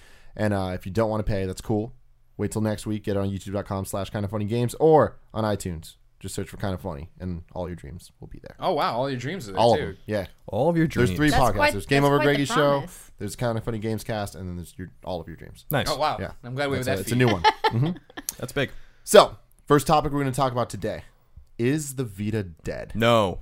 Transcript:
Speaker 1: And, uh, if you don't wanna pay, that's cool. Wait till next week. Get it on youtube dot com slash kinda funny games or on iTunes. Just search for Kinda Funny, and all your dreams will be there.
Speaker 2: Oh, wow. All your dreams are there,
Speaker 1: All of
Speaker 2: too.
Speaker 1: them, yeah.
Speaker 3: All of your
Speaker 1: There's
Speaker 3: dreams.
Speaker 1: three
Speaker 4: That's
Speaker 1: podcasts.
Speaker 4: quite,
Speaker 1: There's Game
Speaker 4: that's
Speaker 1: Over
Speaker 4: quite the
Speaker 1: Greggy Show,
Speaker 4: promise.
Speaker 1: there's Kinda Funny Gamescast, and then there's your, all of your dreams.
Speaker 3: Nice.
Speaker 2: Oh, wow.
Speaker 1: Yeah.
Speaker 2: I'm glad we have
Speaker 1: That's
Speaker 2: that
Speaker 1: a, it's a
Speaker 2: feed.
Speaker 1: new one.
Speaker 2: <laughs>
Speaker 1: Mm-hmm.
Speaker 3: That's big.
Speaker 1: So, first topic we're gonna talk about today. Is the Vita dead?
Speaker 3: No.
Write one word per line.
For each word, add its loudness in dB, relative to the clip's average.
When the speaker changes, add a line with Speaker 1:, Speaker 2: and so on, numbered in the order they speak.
Speaker 1:
And, 2
uh, -2
if -10
you -8
don't 2
wanna -2
pay, 0
that's -6
cool. -2
Wait -2
till -4
next -2
week. -4
Get -2
it 0
on -2
youtube -8
dot -4
com -4
slash -6
kinda -6
funny -4
games 0
or 6
on -2
iTunes. -6
Just -12
search -8
for -16
Kinda -4
Funny, -10
and -8
all -8
your -10
dreams -16
will -18
be -18
there. -20
Speaker 2:
Oh, -2
wow. -2
All -2
your -4
dreams -8
are -12
there, -2
Speaker 1:
All 6
of 4
Speaker 2:
too. -4
Speaker 1:
them, -10
yeah. -4
Speaker 3:
All 0
of 2
your 4
Speaker 1:
There's 2
Speaker 3:
dreams. -2
Speaker 1:
three 4
Speaker 4:
That's 4
Speaker 1:
podcasts. 4
Speaker 4:
quite, 2
Speaker 1:
There's -6
Game 4
Speaker 4:
that's 6
Speaker 1:
Over 6
Speaker 4:
quite 4
the 6
Speaker 1:
Greggy 0
Show, -4
Speaker 4:
promise. -16
Speaker 1:
there's -8
Kinda -2
Funny -6
Gamescast, -6
and -10
then -8
there's -12
your, -12
all -6
of -12
your -12
dreams. -18
Speaker 3:
Nice. 0
Speaker 2:
Oh, -2
wow. -2
Speaker 1:
Yeah. -8
Speaker 2:
I'm -12
glad -2
we -2
have -4
Speaker 1:
That's -
Speaker 2:
that -2
Speaker 1:
a, -4
it's -6
a 2
Speaker 2:
feed. 6
Speaker 1:
new 6
one. 0
Speaker 2:
<laughs> 6
Speaker 1:
Mm-hmm. 0
Speaker 3:
That's -10
big. -2
Speaker 1:
So, 10
first 6
topic 4
we're -2
gonna 0
talk 0
about -2
today. -8
Is -2
the -4
Vita -4
dead? -12
Speaker 3:
No. 4